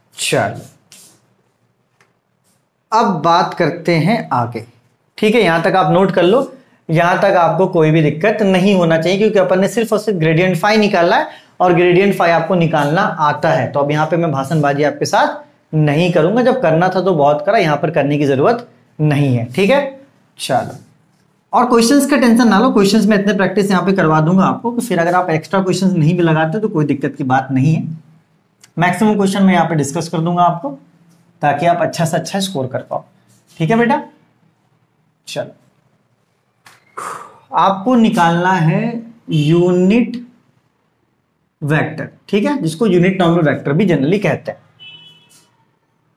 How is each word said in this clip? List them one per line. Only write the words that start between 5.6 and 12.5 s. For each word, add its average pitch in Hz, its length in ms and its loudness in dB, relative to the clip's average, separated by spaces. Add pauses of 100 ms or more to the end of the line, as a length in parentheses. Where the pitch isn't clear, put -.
तक 180 140 0
आप 160 180 2
नोट 185 180 2
कर 185 120 2
लो, 202 280 2 (380)
यहां 175 300 2
तक 196 180 2
आपको 165 320 2
कोई 160 220 2
भी 165 100 2
दिक्कत 208 420 0
नहीं 190 320 2
होना 165 220 2
चाहिए, 180 200 0
क्योंकि 208 220 2
अपन 185 200 2
ने 190 100 0
सिर्फ 233 240 -2
और 202 60 0
सिर्फ 202 200 -4
ग्रेडियंट 165 380 0
फाई 214 200 0
निकाला 202 380 2
है 262 120 -2 (320)
और 180 140 2
ग्रेडियंट 180 420 2
फाई 175 160 0
आपको 165 260 0